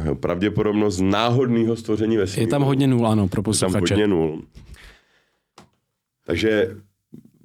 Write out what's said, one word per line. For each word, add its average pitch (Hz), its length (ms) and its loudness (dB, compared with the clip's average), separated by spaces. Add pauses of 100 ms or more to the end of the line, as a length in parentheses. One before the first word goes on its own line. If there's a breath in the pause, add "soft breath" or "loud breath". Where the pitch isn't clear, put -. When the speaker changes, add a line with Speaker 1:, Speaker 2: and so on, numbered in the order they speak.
(200)
Speaker 1:
Pravděpodobnost 104 800 -2
náhodného 117 760 2
stvoření 110 420 -2
vesmíru. 101 240 0
Speaker 2:
Je 113 60 0
tam 143 140 0
hodně 139 260 2
nul, 120 200 2
ano, 107 200 2
pro 95 120 -4
Speaker 1:
Je - 20 0
tam - 20 -4
Speaker 2:
posluchače. 95 500 0
Speaker 1:
hodně 104 140 2
nul. 80 340 0 (1800 soft breath)
Takže 104 520 0 (680)